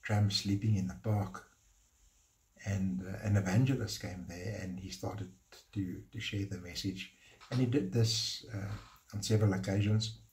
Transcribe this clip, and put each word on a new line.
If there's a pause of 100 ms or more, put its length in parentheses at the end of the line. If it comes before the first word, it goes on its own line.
tramps
sleeping
in
the
park. (1160)
And,
uh,
an
evangelist
came
there,
and
he
started (420)
to, (100)
to
share
the
message. (380)
And
he
did
this,
uh, (440)
on
several
occasions. (140)